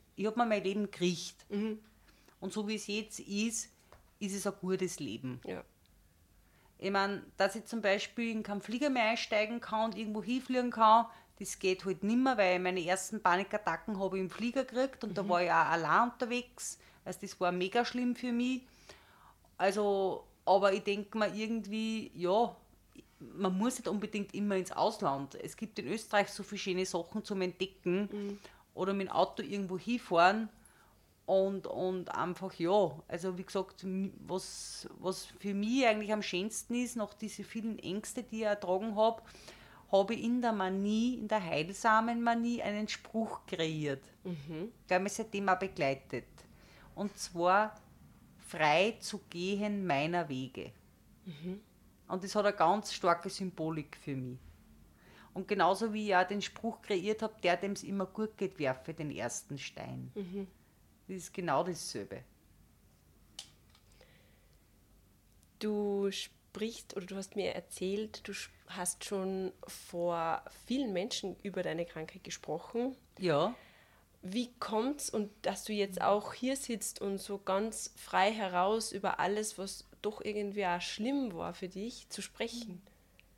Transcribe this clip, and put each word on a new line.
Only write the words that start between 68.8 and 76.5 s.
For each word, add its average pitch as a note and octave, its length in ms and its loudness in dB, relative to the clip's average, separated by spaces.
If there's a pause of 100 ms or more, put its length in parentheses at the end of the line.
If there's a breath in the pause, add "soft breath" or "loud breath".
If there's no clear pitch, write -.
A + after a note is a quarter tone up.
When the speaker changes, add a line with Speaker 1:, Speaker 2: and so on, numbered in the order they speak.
Speaker 2:
schon F#3+ 480 -2 (140)
vor E3+ 760 -2 (240)
vielen B3 260 0
Menschen F#3 500 -2
über F#3+ 200 -4
deine E3 240 -2
Krankheit D#3+ 380 -12
gesprochen. A#3 720 -4 (220)
Speaker 1:
Ja. F3+ 360 4 (680 loud breath)
Speaker 2:
Wie A#3 380 -4
kommt's, B3 500 -2
und G#3 200 -2 (120)
dass - 220 -4
du G#3+ 80 -6
jetzt G3 280 0
auch G#3 320 2
hier C4 240 -2